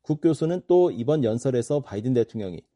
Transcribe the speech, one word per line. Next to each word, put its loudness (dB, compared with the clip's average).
국 -6
교수는 0
또 4
이번 -2
연설에서 -2
바이든 -4
대통령이 -2